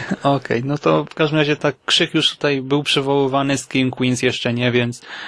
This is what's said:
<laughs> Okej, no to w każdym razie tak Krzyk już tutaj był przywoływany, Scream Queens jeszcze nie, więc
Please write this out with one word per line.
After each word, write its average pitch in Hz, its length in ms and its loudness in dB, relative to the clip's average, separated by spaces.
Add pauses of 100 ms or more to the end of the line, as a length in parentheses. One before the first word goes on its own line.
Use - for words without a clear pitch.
(120)
<laughs> - 100 -6
Okej, 127 420 0
no 147 140 -4
to 156 260 2
w - 100 -14
każdym 156 240 0
razie 147 180 2
tak 147 180 -2 (120)
Krzyk 175 280 2
już 156 160 2
tutaj 139 320 -2
był 143 200 0
przywoływany, 139 760 0
Scream 131 320 0
Queens 127 320 0
jeszcze 123 320 0
nie, 120 180 0
więc 120 300 0 (260)